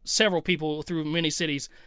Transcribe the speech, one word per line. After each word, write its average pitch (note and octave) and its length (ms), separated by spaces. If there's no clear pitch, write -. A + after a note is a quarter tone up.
several F#3+ 360
people D#3 400
through D#3+ 240
many D#3+ 240
cities, D3 400